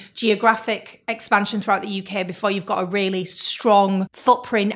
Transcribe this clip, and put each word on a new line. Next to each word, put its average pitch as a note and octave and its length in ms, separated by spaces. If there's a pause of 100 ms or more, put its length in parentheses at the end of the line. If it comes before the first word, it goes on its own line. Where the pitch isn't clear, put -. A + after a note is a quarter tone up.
(140)
geographic A3 920
expansion G#3+ 540
throughout F#3+ 220
the G#3 60
U F#3+ 140
K F#3+ 220
before F3+ 260
you've G3 160
got G3+ 160
a F#3 40
really F#3+ 380
strong G3 880
footprint A3 640